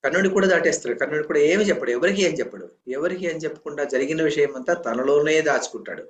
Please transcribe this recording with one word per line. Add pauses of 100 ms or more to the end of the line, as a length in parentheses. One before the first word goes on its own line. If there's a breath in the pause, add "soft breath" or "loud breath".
కర్ణుడి
కూడా
దాటేస్తాడు.
కర్ణుడు
కూడా
ఏమి
చెప్పడు,
ఎవరికి
ఏం
చెప్పడు. (200)
ఎవరికి
ఏం
చెప్పకుండా
జరిగిన
విషయం
అంతా
తనలోనే
దాచుకుంటాడు.